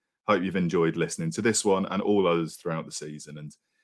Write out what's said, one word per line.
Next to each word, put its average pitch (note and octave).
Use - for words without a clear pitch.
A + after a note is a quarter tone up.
hope G2+
you've F#2
enjoyed E2+
listening E2
to A2
this G#2+
one G2
and F#2+
all G2+
others E2+
throughout D#2+
the D2+
season. D2+
And, D2+